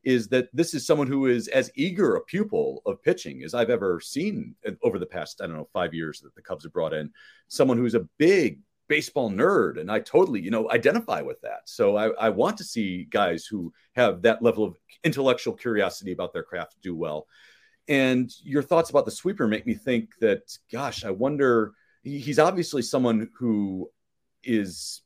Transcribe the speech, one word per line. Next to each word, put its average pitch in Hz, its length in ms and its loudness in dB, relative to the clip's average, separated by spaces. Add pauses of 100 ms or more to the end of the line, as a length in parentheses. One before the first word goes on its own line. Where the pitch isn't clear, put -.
is 120 260 2
that 127 260 0
this 165 180 0
is 143 140 -6
someone 147 200 4
who 135 200 0
is 120 220 2
as 131 260 2
eager 165 400 2
a - 80 0
pupil 87 640 -2
of 98 160 -4
pitching 67 400 -2
as 85 100 -10
I've 120 160 2
ever 95 320 0
seen - 540 -6 (100)
in, 101 180 -8
over 110 160 0
the 90 60 -4
past, - 380 -10
I 95 40 -6
don't 82 100 -8
know, 76 180 -12
five 87 180 -2
years 80 280 -8
that 69 140 -20
the - 60 -20
Cubs 78 240 -12
have 80 80 -16
brought 80 220 -2
in. 76 160 -6 (380)
Someone 131 280 2
who's 117 180 0
a - 220 0
big 156 440 2 (280)
baseball 143 420 -2
nerd, 117 480 2
and 85 140 -6
I 110 80 0
totally, 151 400 2
you 90 100 -6
know, 110 200 0
identify 131 500 0
with 65 220 -10
that. - 260 -12
So 101 280 2
I, 110 160 0
I 113 180 -2
want 147 280 0
to 175 60 -12
see 92 460 -6
guys 90 340 0
who 90 300 -8 (200)
have 98 280 2
that 113 200 4
level 107 220 4
of 87 140 -6 (260)
intellectual 131 480 0
curiosity 101 600 -2
about 90 200 -6
their 82 120 -6
craft 85 360 -10
do 90 160 -8
well. 76 300 -6 (600)
And 131 460 2 (100)
your 139 200 -2
thoughts 165 260 2
about 135 160 2
the 110 60 -4
sweeper 180 360 -2
make 107 200 0
me 113 80 0
think 117 460 -2
that, 120 360 2 (160)
gosh, 120 320 -6
I 104 60 -6
wonder, 120 640 2 (300)
he, 139 160 -8
he's 135 200 0
obviously 160 420 2
someone 117 480 2 (100)
who 101 520 -2 (520)
is 104 640 -4